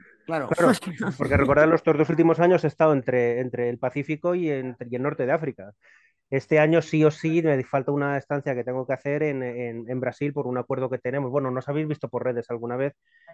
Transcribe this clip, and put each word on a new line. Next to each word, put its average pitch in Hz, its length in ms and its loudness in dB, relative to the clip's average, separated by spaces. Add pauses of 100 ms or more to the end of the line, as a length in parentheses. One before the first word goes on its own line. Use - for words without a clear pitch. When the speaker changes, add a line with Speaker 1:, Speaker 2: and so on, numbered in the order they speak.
(260)
Speaker 1:
claro. 151 240 -4
Speaker 2:
Claro, 170 240 4
Speaker 1:
<laughs> 180 440 -6
Speaker 2:
porque 139 200 2
recordad, 143 300 6
los 160 160 4
dos 156 260 2
últimos 165 320 4
años 175 220 4
he 160 40 2
estado 156 260 4
entre, 123 460 0
entre 120 300 -2
el 120 100 -6
Pacífico 147 560 -4
y, 175 160 -2
entre, 127 400 -8
y 123 60 -6
el 123 40 -4
norte 143 240 -4
de 127 60 0
África. 135 400 -4 (580)
Este 135 300 2
año 160 220 4
sí 156 240 2
o 151 60 8
sí 160 300 -2
me 143 220 2
falta 139 300 -2
una 143 240 -2
estancia 143 360 -4
que 123 120 -6
tengo 127 200 -6
que 135 80 -4
hacer 143 300 -4
en, 139 200 -2
en, 120 460 -8
en 127 120 -4
Brasil 139 320 -4
por 143 120 -6
un 127 120 -4
acuerdo 131 320 -4
que 127 80 -6
tenemos. 127 340 -4
Bueno, 135 200 -2
nos 127 180 -6
habéis 151 180 -2
visto 147 220 -6
por 117 160 -4
redes 120 260 -4
alguna 120 240 -6
vez 139 180 -4 (400)